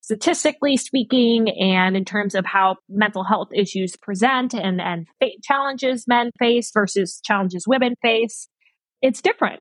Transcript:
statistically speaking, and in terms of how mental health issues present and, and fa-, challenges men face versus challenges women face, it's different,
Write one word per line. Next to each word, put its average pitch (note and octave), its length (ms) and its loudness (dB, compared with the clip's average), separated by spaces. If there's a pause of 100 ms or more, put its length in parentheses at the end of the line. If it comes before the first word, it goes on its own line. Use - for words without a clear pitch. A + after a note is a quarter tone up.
statistically C#4+ 720 0
speaking, A#3 720 2
and F#3+ 460 2
in F#3+ 80 0
terms F#3+ 300 -4
of F#3+ 100 0
how F#3+ 320 2 (140)
mental G3+ 340 -2
health G3 300 0
issues F#3+ 420 -2
present B3 600 -2
and, F#3 260 -2
and E3+ 240 -4 (140)
fa-, - 240 0
challenges C4+ 640 -2
men A#3+ 320 2
face A#3+ 340 2
versus G3 500 -2
challenges F#3 440 -2
women B3 340 2
face, A3+ 460 0 (560)
it's C4 180 0
different, - 400 0